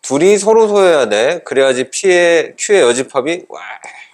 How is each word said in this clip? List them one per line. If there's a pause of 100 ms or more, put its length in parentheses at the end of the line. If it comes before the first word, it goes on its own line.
둘이
서로소여야
돼.
그래야지
P의,
Q의
여집합이
와, (520)